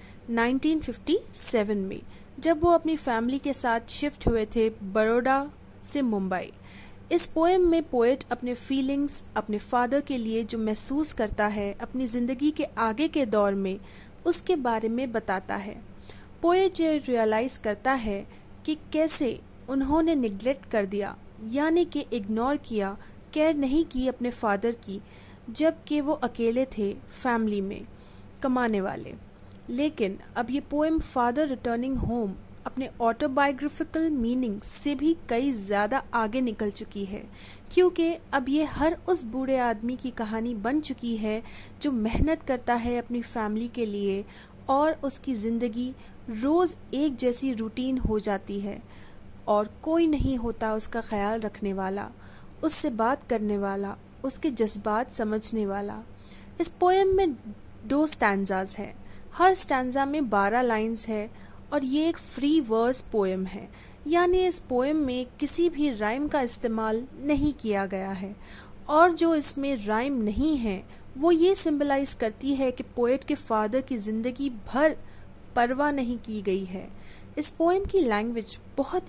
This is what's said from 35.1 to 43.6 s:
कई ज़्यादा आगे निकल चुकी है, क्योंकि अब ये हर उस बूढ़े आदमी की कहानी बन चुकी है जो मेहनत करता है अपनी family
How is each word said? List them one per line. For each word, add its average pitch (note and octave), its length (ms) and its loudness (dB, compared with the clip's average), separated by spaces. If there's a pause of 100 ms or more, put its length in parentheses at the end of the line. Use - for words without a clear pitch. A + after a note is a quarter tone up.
कई C4 220 2
ज़्यादा G#3 500 2 (120)
आगे A3+ 280 0
निकल G#3+ 300 -2
चुकी G3+ 340 -8
है, G#3 180 -10 (480)
क्योंकि F4 400 4 (220)
अब C4+ 160 0
ये D4+ 160 2
हर D4+ 320 0 (100)
उस F4 180 2
बूढ़े C4 340 0
आदमी A#3+ 360 0
की B3 160 -8
कहानी A3+ 440 -4
बन A#3+ 260 0
चुकी A#3 360 -4
है G#3+ 240 -2 (400)
जो D4 100 0
मेहनत B3+ 520 2
करता A#3+ 320 0
है A#3+ 220 0
अपनी A#3+ 240 -4
family A3 460 -4